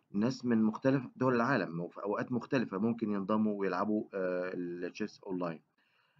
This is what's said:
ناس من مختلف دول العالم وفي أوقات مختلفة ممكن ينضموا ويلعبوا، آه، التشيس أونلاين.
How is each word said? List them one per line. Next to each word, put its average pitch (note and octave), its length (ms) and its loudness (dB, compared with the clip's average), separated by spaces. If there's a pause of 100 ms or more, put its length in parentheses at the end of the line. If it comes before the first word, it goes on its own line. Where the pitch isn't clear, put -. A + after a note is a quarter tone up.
(120)
ناس A#2+ 320 0
من A#2 180 4
مختلف B2+ 440 2 (100)
دول B2+ 180 4
العالم A2 460 0
وفي - 220 -8
أوقات G#2 300 -2
مختلفة A2+ 460 0
ممكن A2+ 320 0
ينضموا G#2 500 0
ويلعبوا، G2+ 440 0 (100)
آه، F2+ 400 -2
التشيس F2+ 720 -6
أونلاين. F2+ 340 -4 (600)